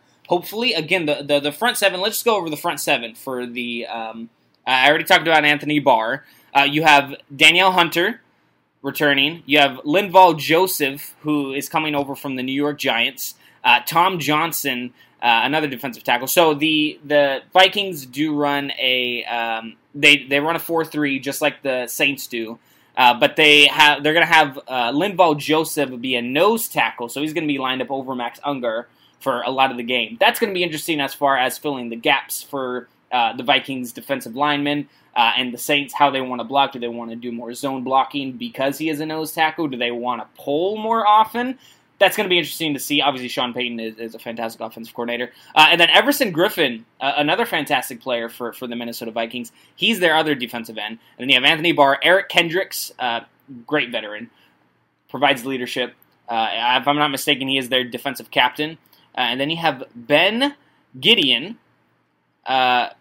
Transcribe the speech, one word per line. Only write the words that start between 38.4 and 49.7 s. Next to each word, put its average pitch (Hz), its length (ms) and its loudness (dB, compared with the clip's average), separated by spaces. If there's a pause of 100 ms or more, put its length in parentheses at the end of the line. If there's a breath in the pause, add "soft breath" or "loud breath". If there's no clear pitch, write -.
he 156 100 -4
is 156 120 -4
a 156 60 -6
nose 156 260 -8
tackle? 156 360 0
Do 127 80 -8
they 120 160 -2
wanna 120 340 -6 (100)
pull 170 400 -2
more 220 300 -2
often? 226 520 2 (400 soft breath)
That's 185 180 4
gonna 208 120 -2
be 180 100 2
interesting 156 360 -4
to 135 40 -4
see. 147 220 -2
Obviously, 131 260 0
Sean 123 260 -4
Payton 120 280 -8
is, 110 180 -10
is 113 160 -12
a 113 60 -20
fantastic 117 400 -10
offensive 113 340 -14
coordinator. 120 380 -6 (200 loud breath)
Uh, 156 180 6
and 165 100 4
then 165 100 4
Everson 220 400 2
Griffin, 151 560 -2 (140)
uh, 139 160 -2
another 156 280 0
fantastic 139 560 -4
player 117 280 -4
for, 113 240 -10
for 127 160 -12
the 117 80 -8
Minnesota 117 340 -10
Vikings. 117 400 -8 (240 soft breath)